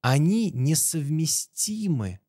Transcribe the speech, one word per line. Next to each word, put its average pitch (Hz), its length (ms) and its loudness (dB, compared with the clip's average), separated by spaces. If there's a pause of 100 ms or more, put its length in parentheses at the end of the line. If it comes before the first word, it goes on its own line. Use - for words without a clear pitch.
они 175 500 4
несовместимы. 156 1800 -2